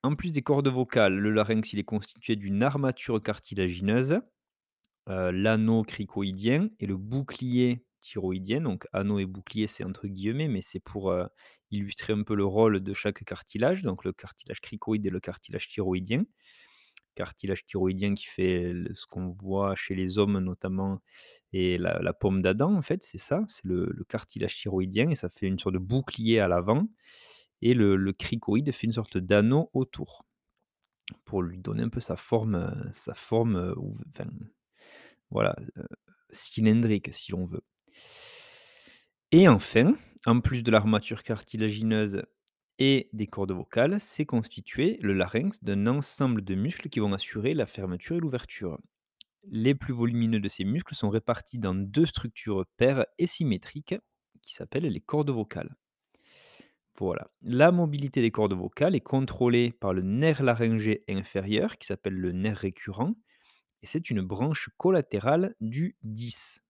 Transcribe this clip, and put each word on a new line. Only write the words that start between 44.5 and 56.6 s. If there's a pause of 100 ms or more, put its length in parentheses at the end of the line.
le
larynx,
d'un
ensemble
de
muscles
qui
vont
assurer
la
fermeture
et
l'ouverture. (680)
Les
plus
volumineux
de
ces
muscles
sont
répartis
dans
deux
structures (120)
paires (140)
et
symétriques, (480)
qui
s'appellent
les
cordes
vocales. (1200)